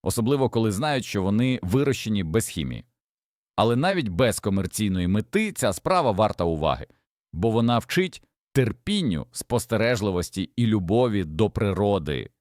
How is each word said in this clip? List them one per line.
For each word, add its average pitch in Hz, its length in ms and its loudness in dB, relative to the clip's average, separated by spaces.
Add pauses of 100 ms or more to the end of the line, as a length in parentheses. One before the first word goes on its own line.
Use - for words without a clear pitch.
особливо 123 460 0
коли 113 220 2
знають, 135 340 -2
що 98 180 -4
вони 117 380 2
вирощені 110 600 0
без 82 240 0
хімії. 62 380 -6 (720)
Але 117 200 2
навіть 165 320 0
без 98 320 0
комерційної 95 680 -2
мети 165 440 0
ця - 220 -2
справа 170 380 0
варта 92 320 0
уваги, 78 440 -2 (460)
бо 107 180 0
вона 117 260 2
вчить - 460 -2 (280)
терпінню, 123 800 0
спостережливості 104 1200 -2
і 117 120 2
любові 107 560 2
до 80 260 0
природи 92 800 -2 (120)